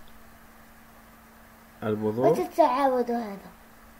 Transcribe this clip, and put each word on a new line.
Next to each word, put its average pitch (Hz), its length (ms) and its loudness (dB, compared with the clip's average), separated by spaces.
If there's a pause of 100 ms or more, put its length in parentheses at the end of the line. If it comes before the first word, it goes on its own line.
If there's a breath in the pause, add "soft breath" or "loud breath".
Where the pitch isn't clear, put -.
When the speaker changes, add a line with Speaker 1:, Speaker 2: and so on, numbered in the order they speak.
(1800)
Speaker 1:
البذور. 107 440 0
Speaker 2:
وتتعاود 269 840 2
هذا. 214 400 -8 (480)